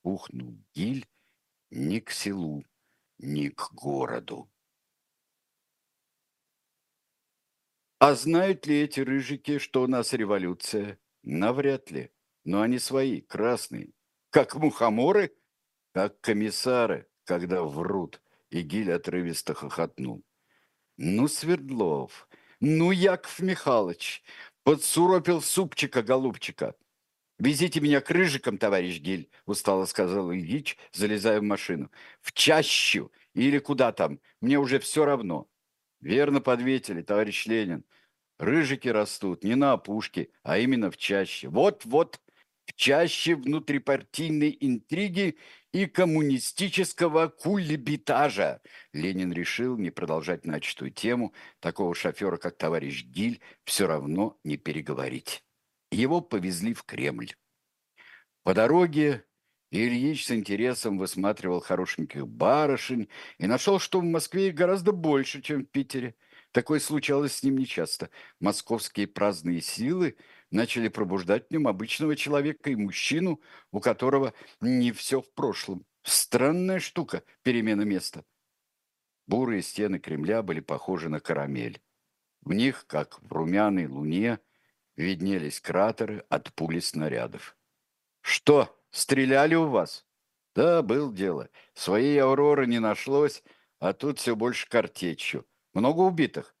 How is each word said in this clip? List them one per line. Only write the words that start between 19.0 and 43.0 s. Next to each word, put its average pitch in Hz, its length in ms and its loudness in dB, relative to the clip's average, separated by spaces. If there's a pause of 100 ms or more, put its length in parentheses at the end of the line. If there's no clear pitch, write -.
хохотнул. 69 720 -8 (720)
«Ну, 101 320 0
Свердлов, 131 1000 -2 (320)
ну, 160 300 4
Яков 185 480 2
Михайлович, 131 840 -2 (400)
подсуропил 170 800 4
супчика-голубчика. - 1300 -2 (640)
Везите 143 420 2
меня 147 180 4
к - 120 -4
рыжикам, 139 460 2
товарищ 90 420 0
Гиль», 82 300 -6 (160)
устало 98 400 0
сказал 92 460 -2
Ильич, 92 460 -4 (140)
залезая 107 480 0
в 104 40 0
машину. 95 480 -4 (300)
«В - 100 -10
чащу - 800 2 (220)
или 143 240 2
куда 131 340 2
там, 73 280 -2 (200)
мне 131 200 2
уже 135 200 2
всё - 260 2
равно». 110 440 -2 (500)
«Верно 139 420 2
подметили, 123 600 0
товарищ 104 440 0
Ленин. 110 400 -2 (520)
Рыжики 131 500 0
растут 104 560 -2
не 110 120 0
на 139 180 4
опушке, 104 560 -4 (140)
а 76 140 0
именно 117 340 0
в - 60 -18
чаще. - 500 -2
Вот-вот, 147 760 2 (440)
в - 100 -16
чаще 165 600 2